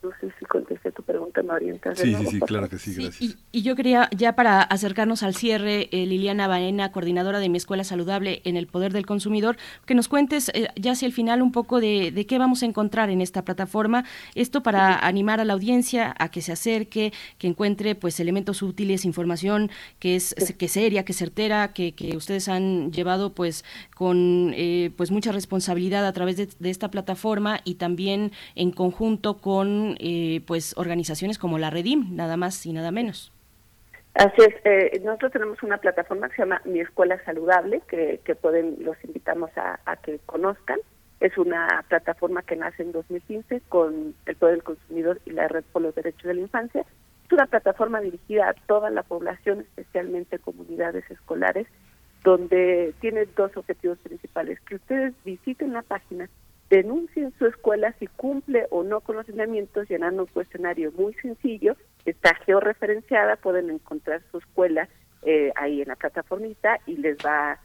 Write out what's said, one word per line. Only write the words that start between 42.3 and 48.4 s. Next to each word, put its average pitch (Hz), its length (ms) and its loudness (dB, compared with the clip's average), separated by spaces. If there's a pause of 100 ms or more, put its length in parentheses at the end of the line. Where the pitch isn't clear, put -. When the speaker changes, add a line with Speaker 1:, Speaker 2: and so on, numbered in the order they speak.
Speaker 1:
que 175 120 -4
nace 165 300 -6
en 170 80 -10
dos 165 180 -6
mil 175 120 -6
quince 226 460 -8
con 156 460 0 (120)
el 160 100 -6
Poder 170 180 6
del 170 80 -4
Consumidor 165 640 -4
y 165 40 -14
la 160 180 -2
Red 160 240 -4
por 170 100 -2
los 160 140 -2
Derechos 160 260 -8
de 175 120 -4
la 180 80 -4
Infancia. 233 400 -6 (440)
Es - 60 2
una 294 140 6
plataforma 220 540 0
dirigida 196 480 0